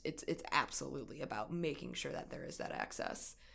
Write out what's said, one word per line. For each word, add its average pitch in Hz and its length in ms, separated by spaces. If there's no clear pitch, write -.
it's, 151 240
it's 160 240
absolutely 139 720
about 107 320
making 156 400
sure - 180
that - 180
there - 140
is - 140
that - 160
access. - 640